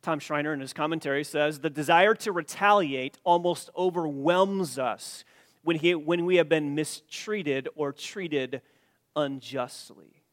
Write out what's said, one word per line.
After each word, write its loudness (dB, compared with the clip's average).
Tom -2
Schreiner, -4
in -6
his -12
commentary, -2
says, 0
"The -2
desire 6
to -6
retaliate 2
almost 2
overwhelms 0
us -6
when 2
he, 2
when 0
we 2
have 4
been 0
mistreated -6
or -4
treated -6
unjustly." -8